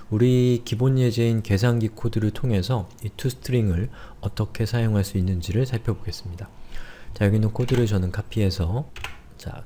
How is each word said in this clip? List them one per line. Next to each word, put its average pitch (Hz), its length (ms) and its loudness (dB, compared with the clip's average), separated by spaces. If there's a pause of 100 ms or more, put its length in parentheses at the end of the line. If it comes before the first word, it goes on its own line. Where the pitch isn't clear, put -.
우리 123 540 4
기본 131 360 2
예제인 117 420 2
계산기 110 480 2
코드를 107 420 0
통해서 107 560 0 (160)
이 104 60 -6
toString을 113 800 0 (320)
어떻게 - 440 -2
사용할 107 380 2
수 - 140 -4
있는지를 95 480 0
살펴보겠습니다. 101 840 -4 (680)
자, - 120 0
여기 101 120 4
있는 107 140 2
코드를 123 360 2
저는 92 240 0
카피해서, 87 800 0 (480)
자, - 280 -12